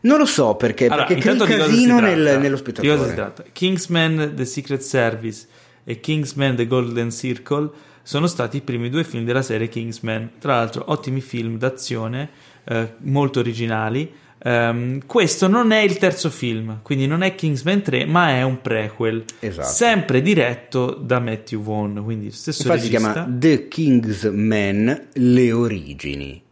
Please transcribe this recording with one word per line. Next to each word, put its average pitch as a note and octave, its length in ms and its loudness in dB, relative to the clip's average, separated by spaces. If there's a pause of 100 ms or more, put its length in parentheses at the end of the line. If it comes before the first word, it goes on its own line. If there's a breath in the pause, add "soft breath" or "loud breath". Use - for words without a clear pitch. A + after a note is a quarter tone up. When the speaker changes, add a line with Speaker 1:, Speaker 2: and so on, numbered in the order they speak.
Speaker 1:
Non C4+ 180 6
lo D4 80 6
so A#2 280 4
perché, A#2+ 320 2
Speaker 2:
Allora, C3 200 4
Speaker 1:
perché E3+ 140 2
crea - 120 2
Speaker 2:
intanto A3+ 200 4
di G#3+ 60 4
cosa D#3 120 4
si A3 60 6
Speaker 1:
casino B3 220 6
Speaker 2:
tratta? G#3 160 4
Speaker 1:
nel, D#3+ 80 2
nello C#3+ 160 4
Speaker 2:
Di C#3 120 2
cosa C3+ 60 0
Speaker 1:
spettatore. C#3 520 0
Speaker 2:
si A2 60 -4
tratta? G2+ 380 -8
Kingsman E3 840 0
The C3 80 -2
Secret C3+ 360 -6
Service A2+ 680 -2 (380 soft breath)
e A#2 160 -8
Kingsman C#3 560 -2
The A#2 120 0
Golden A#2+ 420 -2
Circle C3 600 -4 (320 loud breath)
sono D3 260 -2
stati B2 300 -4
i - 20 -6
primi A#2+ 300 -6
due D3+ 140 -2
film A#2+ 200 -8
della B2 180 0
serie A2+ 260 -2
Kingsman, A2+ 680 -8
tra C#3+ 180 -2
l'altro A#2 300 -2
ottimi C3+ 340 -4
film A2+ 380 -8
d'azione, B2 680 -6 (360 soft breath)
eh, A2+ 340 -4
molto C#3 420 0
originali. A2+ 680 -2 (300 soft breath)
Ehm, A#2+ 640 -2
questo - 440 2
non A3+ 240 4
è A3 80 4
il G3 180 2
terzo F#3 320 0
film, A2 520 -6
quindi C3+ 260 -2
non E3 140 0
è F#3+ 120 0
Kingsman D#3+ 480 0
tre, C3 240 0
ma D#3+ 240 4
è B2+ 120 2
un C3 200 -2
prequel, A2+ 600 -2 (160)
Speaker 1:
Esatto. F2 280 -6
Speaker 2:
sempre E3 540 2
diretto B2+ 680 0
da B2 260 -2
Matthew A2 420 -6
Vaughn, G#2 440 -4
quindi G#2+ 260 -8
stesso - 320 -6
Speaker 1:
Infatti B2 200 2
si A#2 100 -4
Speaker 2:
regista. A2 200 0
Speaker 1:
chiama D#3+ 240 -4
The C#3+ 320 4
Kingsman, G#2+ 1400 0
le B2 400 4
origini. C#2+ 1000 -4